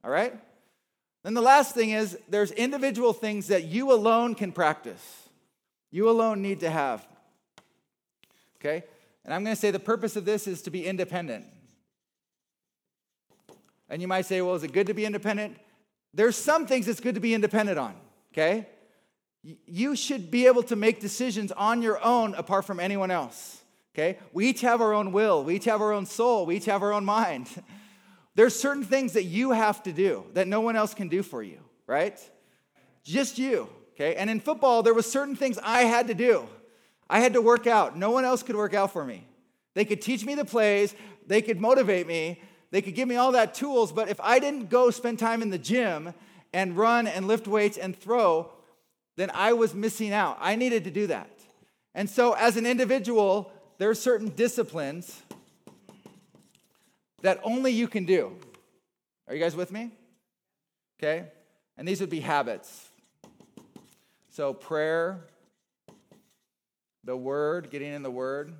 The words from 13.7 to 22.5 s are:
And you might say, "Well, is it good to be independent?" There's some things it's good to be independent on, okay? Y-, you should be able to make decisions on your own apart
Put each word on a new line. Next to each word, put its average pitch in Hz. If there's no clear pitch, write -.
And 160
you 185
might 185
say, 185
"Well, 180
is 160
it 139
good 190
to 208
be 214
independent?" 208
There's 214
some 311
things 254
it's 226
good 240
to 214
be 226
independent 208
on, 113
okay? 180
Y-, 160
you 240
should 208
be 240
able 247
to 240
make 220
decisions 208
on 226
your 220
own 226
apart 185